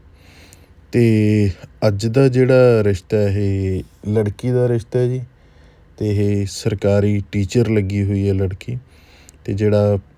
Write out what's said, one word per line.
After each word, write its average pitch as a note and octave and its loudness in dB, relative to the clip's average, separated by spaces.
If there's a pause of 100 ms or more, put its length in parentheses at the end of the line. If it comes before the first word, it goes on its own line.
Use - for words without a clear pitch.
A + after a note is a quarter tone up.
(920)
ਤੇ G#2+ 2 (380)
ਅੱਜ G2+ -2
ਦਾ C3+ 2
ਜਿਹੜਾ B2+ 4
ਰਿਸ਼ਤਾ G2+ -2
ਹੈ, G2+ 0
ਇਹ G2 -2 (240)
ਲੜਕੀ G#2+ -2
ਦਾ B2 0
ਰਿਸ਼ਤਾ A#2+ -2
ਹੈ B2 0
ਜੀ। B2+ -4 (760)
ਤੇ G#2+ -4
ਇਹ G2+ 0
ਸਰਕਾਰੀ G#2 -2 (100)
ਟੀਚਰ G#2+ 0
ਲੱਗੀ G2+ -2
ਹੋਈ G2+ -2
ਹੈ G2 0
ਲੜਕੀ। G2 -6 (680)
ਤੇ G2+ -6
ਜਿਹੜਾ G#2 0 (200)